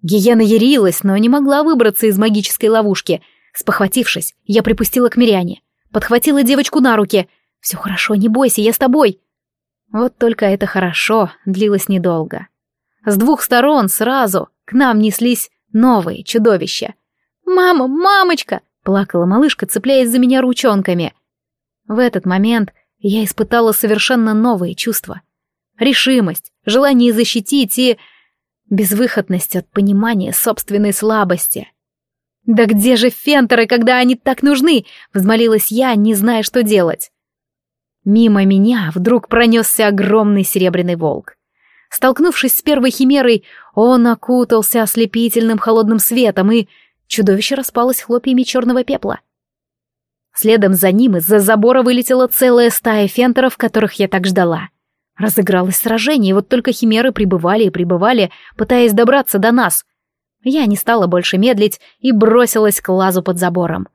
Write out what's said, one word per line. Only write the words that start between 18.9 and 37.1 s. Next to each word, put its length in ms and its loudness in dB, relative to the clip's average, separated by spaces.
малышка, 400 0
цепляясь 440 0
за 100 0
меня 200 2
ручонками. 760 -2
В 100 -4
этот 280 -2
момент 480 0
я 260 -2
испытала 480 -2
совершенно 600 0
новые 420 -2
чувства. 460 -8
Решимость, 760 0
желание 460 2
защитить 680 -2
и... 200 0
Безвыходность 880 -2
от 120 -8
понимания 640 -2
собственной 640 -4
слабости. 720 -4
«Да 200 2
где 300 2
же 140 2
фентеры, 560 0
когда 320 0
они 180 2
так 280 -4
нужны?» 420 2
взмолилась 580 0
я, 240 0
не 180 2
зная, 300 0
что 200 -2
делать. 480 0